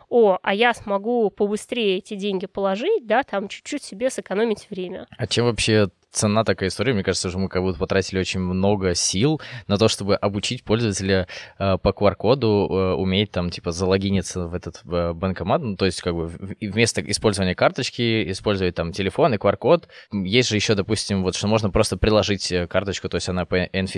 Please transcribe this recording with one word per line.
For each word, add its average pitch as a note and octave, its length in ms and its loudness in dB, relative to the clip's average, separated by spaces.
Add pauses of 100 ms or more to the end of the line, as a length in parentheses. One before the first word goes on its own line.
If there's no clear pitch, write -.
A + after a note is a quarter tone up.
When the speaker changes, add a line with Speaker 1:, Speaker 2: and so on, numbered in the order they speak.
Speaker 1:
«О, A3 320 6
а G3+ 120 0
я A3+ 200 2
смогу G#3+ 560 0
побыстрее G#3 680 -2
эти G3 180 -10
деньги G3 300 -4
положить, A3+ 600 -2
да, A3 180 2
там C#4 240 -6
чуть-чуть - 360 -10
себе A3+ 260 -4
сэкономить G#3 600 -4
время». F3+ 380 -10 (100)
Speaker 2:
А A#2 100 -4
чем A#2 180 2
вообще G#2+ 440 4 (220)
ценна G#2+ 340 2
такая F#2+ 240 0
история? A#2 240 -2
Мне G2 100 0
кажется, F#2+ 260 0
что F2 80 -4
мы F#2+ 120 -2
как F#2 120 -2
будто F#2 160 -2
потратили F#2+ 420 0
очень F#2 200 -2
много F#2 560 2
сил C#3 460 0 (260)
на G#2 100 2
то, A2 120 6
чтобы G2 260 0
обучить G2+ 480 -2
пользователя, G2 640 0 (320)
э, G2 180 2
по G2+ 140 0
Q G2+ 160 2
R-коду, G#2 640 2
э, F#2 220 0
уметь F#2+ 380 0
там, F2 180 -2
типа, - 220 -6
залогиниться F#2+ 760 0
в E2 80 -10
этот, F2 340 -10
э, E2+ 240 0
банкомат. F#2+ 480 -2
Ну, A2 140 -4
то G2 100 0
есть, F#2 160 -2
как F2 140 -2
бы, E2 120 -4
в-, F#2+ 260 -12
и G#2 160 -8
вместо G#2+ 320 2
использования F#2+ 520 0
карточки A#2 800 0
использовать F#2+ 420 0
там E2+ 200 -4
телефон A#2+ 400 0
и G2+ 40 0
Q G#2 120 2
R-код. B2 400 2 (240)
Есть G#2 360 2
же A2 60 2
еще, G#2 180 2
допустим, G2 500 0
вот, F2+ 120 0
что - 120 -4
можно G#2+ 220 2
просто G#2 280 2
приложить, G#2 540 2
э, F2+ 160 0
карточку, F#2+ 420 -2
то - 60 -4
есть F2 140 -4
она F2+ 160 -2
по F#2+ 100 -2
Н F#2 300 0
Ф F#2 120 -6